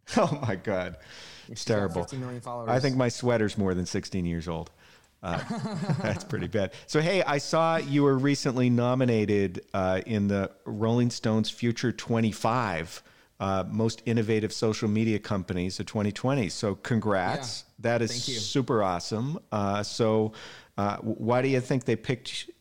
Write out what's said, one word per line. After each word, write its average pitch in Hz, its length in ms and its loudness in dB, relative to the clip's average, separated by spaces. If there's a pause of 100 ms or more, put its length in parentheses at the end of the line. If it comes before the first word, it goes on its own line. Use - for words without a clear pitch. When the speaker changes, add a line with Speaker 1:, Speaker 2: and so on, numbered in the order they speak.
Speaker 1:
<laughs> - 160 -2
Oh 170 240 4
my 104 140 -2
God. 90 420 -4 (480)
Speaker 2:
She's - 80 -18
Speaker 1:
It's - 120 -10
Speaker 2:
got 113 100 0
Speaker 1:
terrible. 92 280 -2
Speaker 2:
fifty 135 140 -8
million 127 240 -8
followers. 120 280 -8
Speaker 1:
I 123 100 2
think 131 160 0
my 127 140 4
sweater's 117 480 2
more 95 160 2
than 90 120 0
sixteen 95 400 -4
years 85 220 -4
old. 82 240 -6 (500)
Uh, 87 180 -4 (540)
Speaker 2:
<laughs> - 80 -2
Speaker 1:
that's 107 220 -2
pretty 92 240 -6
bad. 98 260 -2 (140)
So, 156 120 2
hey, 180 240 2
I 147 140 0
saw 165 400 2
you 143 260 2
were 139 140 6
recently 131 520 2
nominated, 117 1040 4
uh, 95 320 2
in 104 220 2
the 101 240 2 (140)
Rolling 117 460 2
Stones 110 380 0
Future 117 420 -2
twenty-five, 110 1120 0 (360)
uh, 95 300 0
Most 110 360 0
Innovative 110 460 2
Social 110 380 0
Media 110 300 2
Companies 92 600 -2
of 85 60 -6
twenty 104 260 0
twenty. 127 380 -2
So 98 260 -2
congrats. 107 920 -2
Speaker 2:
Yeah. - 120 -20
Speaker 1:
That 117 220 0
is 113 100 0
Speaker 2:
Thank 120 180 -4
you. 135 60 -4
Speaker 1:
super 117 480 0
awesome. 107 560 -2 (120)
Uh, 104 320 0
so, 110 500 2 (440)
uh, 101 200 0
w-, 110 180 -4
why 120 280 2
do 135 60 2
you 127 120 2
think 127 240 -2
they 117 100 2
picked, - 540 -6 (120)